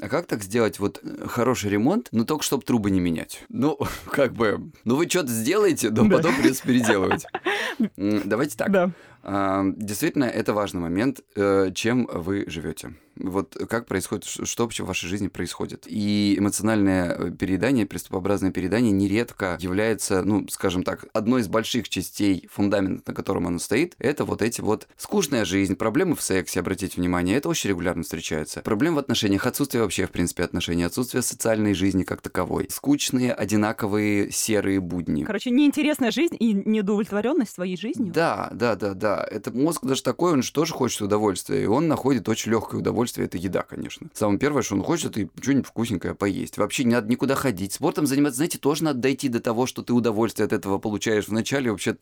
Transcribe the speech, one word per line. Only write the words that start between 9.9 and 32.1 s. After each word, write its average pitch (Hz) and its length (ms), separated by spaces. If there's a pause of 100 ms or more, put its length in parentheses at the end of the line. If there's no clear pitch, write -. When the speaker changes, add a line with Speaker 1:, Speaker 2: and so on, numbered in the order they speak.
Speaker 1:
это 110 300
важный 98 260
момент, 92 400 (160)
э, 98 380
чем 117 380
вы 92 360
живёте. 78 460 (220)
Вот 92 400 (120)
как 117 180
происходит, 98 400
ш-, - 200
что - 160
вообще 113 220
в - 20
вашей 90 220
жизни 98 180
происходит. - 600
И 104 500
эмоциональное, 98 800
э, 90 140
переедание, 101 520
приступообразное 95 680
переедание 101 400
нередко 98 680
является, 95 600
ну, 98 260
скажем 92 360
так, - 280
одной 113 280
из 104 80
больших 110 400
частей 98 640
фундамента, 98 580
на 95 60
котором 92 340
оно 87 100
стоит. 147 400
Это 135 260
вот 98 160
эти 113 200
вот 104 260 (100)
скучная 151 480
жизнь, 95 300
проблемы 123 400
в - 80
сексе, 92 380
обратите 90 400
внимание, 90 360
это 147 120
очень 160 220
регулярно 87 340
встречается. 80 580
Проблемы 147 340
в - 40
отношениях, 110 460
отсутствие 123 360
вообще, 95 240
в - 60
принципе, 87 320
отношений, 87 400
отсутствие 123 380
социальной 107 520
жизни 92 300
как - 160